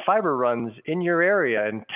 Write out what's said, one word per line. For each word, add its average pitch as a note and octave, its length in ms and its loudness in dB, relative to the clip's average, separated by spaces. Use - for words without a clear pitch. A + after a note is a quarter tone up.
fiber F3+ 300 2
runs A#2 360 -2
in E3+ 180 -4
your E3+ 180 2
area C#3+ 460 2
and G#2+ 160 -6